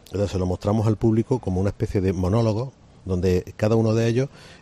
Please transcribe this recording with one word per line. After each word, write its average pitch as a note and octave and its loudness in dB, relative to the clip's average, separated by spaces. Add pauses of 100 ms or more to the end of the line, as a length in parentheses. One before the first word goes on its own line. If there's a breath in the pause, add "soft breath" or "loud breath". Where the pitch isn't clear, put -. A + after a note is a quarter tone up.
Entonces F#2+ -4
se F#2 -4
lo F2+ 0
mostramos G2+ 0
al A2 2
público A2+ 0
como F#2 -2
una G2 0
especie - -2
de F#2 0
monólogo, A2 0 (320)
donde F2+ 0
cada G#2+ 2
uno A2 2
de A#2 2
ellos, B2+ 0 (340 loud breath)